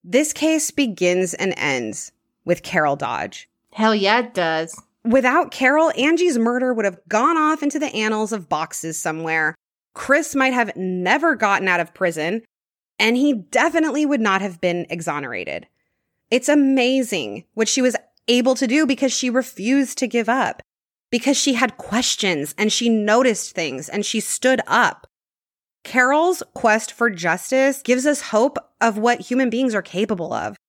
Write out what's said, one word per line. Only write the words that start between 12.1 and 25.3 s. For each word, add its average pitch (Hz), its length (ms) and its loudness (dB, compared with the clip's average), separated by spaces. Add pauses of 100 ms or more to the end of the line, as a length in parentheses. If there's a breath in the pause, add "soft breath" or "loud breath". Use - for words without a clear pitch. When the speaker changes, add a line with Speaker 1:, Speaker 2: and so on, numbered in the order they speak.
Speaker 1:
and 226 180 2
he 285 160 2
definitely 302 720 0
would 277 160 0
not 190 200 0
have 185 200 -8
been 175 280 -2
exonerated. 139 760 -8 (640)
It's 247 200 0
amazing 254 1040 2
what 220 140 0
she - 140 0
was 247 140 4 (320)
able 247 280 4
to 262 120 -2
do 294 180 2
because 269 280 0
she 254 160 -2
refused 247 680 -2
to 254 80 -2
give 226 220 -2
up, 247 320 -2 (480)
because 247 280 0
she 269 160 2
had 233 240 -2
questions 190 800 -2
and 208 140 0
she 233 180 0
noticed 220 680 2
things 135 340 -6
and 208 160 -4
she 220 140 -2
stood - 480 0
up. 214 400 0 (760)